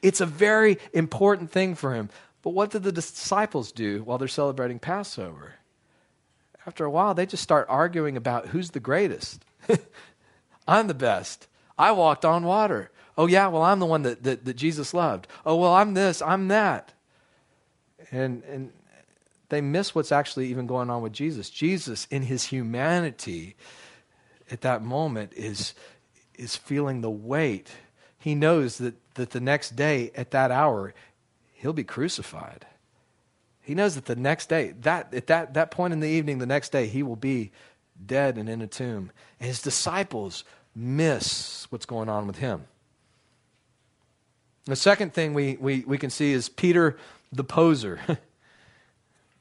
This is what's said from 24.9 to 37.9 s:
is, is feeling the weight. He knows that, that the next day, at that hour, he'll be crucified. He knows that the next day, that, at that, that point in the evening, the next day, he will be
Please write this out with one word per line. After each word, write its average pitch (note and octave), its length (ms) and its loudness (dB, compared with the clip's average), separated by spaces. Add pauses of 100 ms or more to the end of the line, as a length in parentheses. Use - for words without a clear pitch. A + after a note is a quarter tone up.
is, G#2 400 -8 (600)
is A#2+ 200 -10
feeling C#3 460 -4
the A2+ 100 -4
weight. A2+ 600 -2 (480)
He D3+ 160 -4
knows D3 420 2
that, B2 180 -6 (200)
that B2 160 -6
the B2 100 -6
next C3+ 340 0
day, C#3 400 0
at B2 160 -8
that C3 180 4
hour, B2 440 0 (640)
he'll D3 180 -6
be D3+ 100 -4
crucified. - 840 -8 (960)
He D3 140 -8
knows F#3+ 200 2
that C3 100 -10
the A#2 120 -4
next C#3 320 -2
day, C#3+ 320 0
that, D#3+ 320 0
at C3+ 140 -6
that, D#3+ 260 2
that D#3 180 2
point F3+ 220 -2
in D#3 80 -2
the D#3 80 0
evening, D3 300 0
the B2 60 -4
next C#3 280 0
day, B2+ 140 2
he B2 140 -4
will B2 140 -4
be A#2 360 -2 (540)